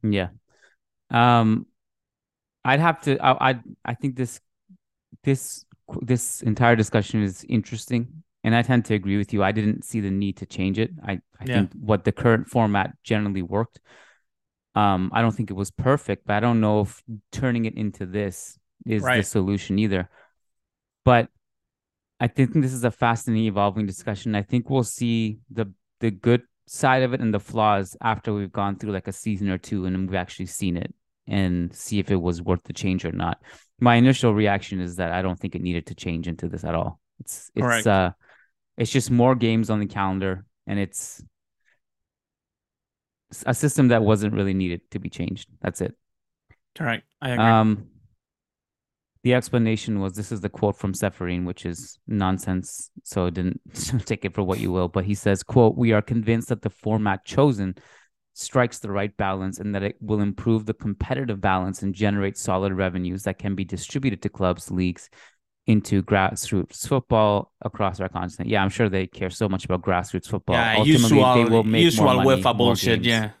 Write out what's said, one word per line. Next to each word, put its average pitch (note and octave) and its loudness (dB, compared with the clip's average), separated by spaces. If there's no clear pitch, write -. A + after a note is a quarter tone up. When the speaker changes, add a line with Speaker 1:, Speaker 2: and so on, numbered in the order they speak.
Speaker 1:
Yeah. G2 0
Um, A#2 4
I'd C3+ 4
have E3 2
to, C#3 0
I, C3 4
I, B2 -2
I A#2+ -4
think C3 -6
this, B2 -8
this, - -2
this B2 -2
entire A#2+ 6
discussion G#2+ 2
is F#2+ -4
interesting, A#2+ -4
and A2 2
I A#2 4
tend A#2+ 2
to A2 0
agree G2 -2
with G2+ -2
you. G2+ 0
I G2 2
didn't G#2+ -2
see A2 -6
the G2 -2
need G2 -2
to - -12
change F#2+ -2
it. A2 -2
I, G2 -6
I - -12
Speaker 2:
Yeah. B2 -4
Speaker 1:
think G2+ 0
what G#2 -2
the - 0
current A2+ 0
format G#2 0
generally G2+ -2
worked. G2 -4
Um, G2 2
I A2 0
don't A2+ 2
think G#2+ -6
it F#2+ -8
was G2 -6
perfect, - -2
but G#2 -2
I G#2 2
don't A#2 2
know G#2+ 2
if - -6
turning A#2+ -2
it A2 -8
into G2+ -6
this G2 -8
is A2 -2
the - -2
Speaker 2:
Right. A#2+ 2
Speaker 1:
solution G2 0
either. G2 0
But A#2+ 6
I B2 0
think C3 2
this C3 2
is A#2+ -8
a A#2+ 2
fascinating, A2+ 0
evolving G#2 0
discussion. G#2 -6
I G2+ 0
think A#2 -2
we'll C3+ 2
see A2+ -2
the, G#2+ -6
the A2+ 0
good A#2 2
side C3 0
of B2 -2
it B2+ -4
and A2+ 0
the G#2 0
flaws G#2 0
after A2 -4
we've G2+ -4
gone G2+ -4
through, G#2 -8
like, F#2+ -6
a G2 -10
season G2+ -4
or F#2 -2
two F#2+ -6
and F#2 -2
we've F#2 -6
actually F2+ -6
seen F2+ -4
it - -8
and F2+ -2
see - -6
if F#2+ -4
it G2+ 2
was F2 -2
worth F2+ -2
the - -14
change F#2 -4
or E2 -4
not. F2 -4
My A#2+ 6
initial B2 6
reaction G2+ 0
is F2 -6
that F2 -4
I F2+ -2
don't F#2 -4
think - -8
it F2+ -8
needed F2 -4
to - -12
change E2 -6
into E2+ -6
this E2+ -10
at E2 -4
all. - -4
It's, - -16
it's, A2 -4
Speaker 2:
Correct. A#2 2
Speaker 1:
uh, F#2+ 4
it's A#2 -2
just C3 0
more B2 6
games A2+ 0
on G#2+ 0
the G#2 -2
calendar, F#2+ -4
and G2+ -4
it's - -8
s-, - -16
a B2+ 0
system C#3 2
that A#2 4
wasn't G#2+ 2
really G2 -2
needed F2+ -2
to - -8
be F#2+ -10
changed. - -8
That's - -6
it. - -6
Speaker 2:
Correct. A#2 -4
I C#3 -6
agree. A#2 2
Speaker 1:
Um, A2 4
the B2 4
explanation A2+ 0
was, F#2+ -4
this G#2 -8
is G#2 -8
the G2+ -4
quote - 0
from F#2+ -4
Ceferin, F2+ -4
which F2 -8
is - -10
nonsense, F#2 -2
so F2+ -2
didn't F2+ -4
<laughs> - -4
take - -6
it F#2+ -6
for G#2 0
what F#2 -2
you G2 -2
will. F2+ 0
But F#2+ -2
he G2+ -2
says, G2 0
quote, A2+ 4
"We A#2 2
are G#2+ 4
convinced A2+ -2
that A#2 -4
the A2 -4
format G#2+ -2
chosen G#2 0
strikes - -2
the G2+ -10
right G2+ -4
balance F#2+ -4
and G#2 -4
that G2 -2
it G2+ -4
will G#2+ -2
improve G#2+ 0
the A2 -4
competitive A2+ -4
balance F#2+ 0
and G2 -4
generate G2+ 0
solid F#2+ -2
revenues F#2 -2
that F#2+ -4
can G2 -4
be F#2+ -4
distributed G2+ -6
to G2+ -4
clubs, F2+ -2
leagues, F2+ -2
into G2+ 2
grassroots - -2
football A2 2
across G2 -4
our F#2 -4
continent." F2+ -8
Yeah, G#2+ 2
I'm F#2+ 2
sure G#2+ 0
they F#2+ -2
care F#2 -8
so G#2+ -2
much F#2+ -4
about F2+ -2
grassroots F2+ -2
football. F#2 -2
Speaker 2:
Yeah, A2+ 2
Speaker 1:
Ultimately, B2 6
Speaker 2:
usual, B2+ 8
Speaker 1:
they A#2+ 6
will A2+ 4
make A2 4
Speaker 2:
usual B2+ 6
Speaker 1:
more - 4
money, C3 4
Speaker 2:
uefa - -
Speaker 1:
more B2 4
Speaker 2:
bullshit, A#2 2
Speaker 1:
games. A#2+ 0
Speaker 2:
yeah. A2+ 0